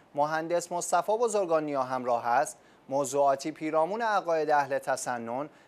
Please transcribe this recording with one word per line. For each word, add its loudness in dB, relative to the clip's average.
مهندس 0
مصطفی 0
بزرگانیا 2
همراه 0
است، 2
موضوعاتی 0
پیرامون -2
عقاید 0
اهل 2
تسنن -4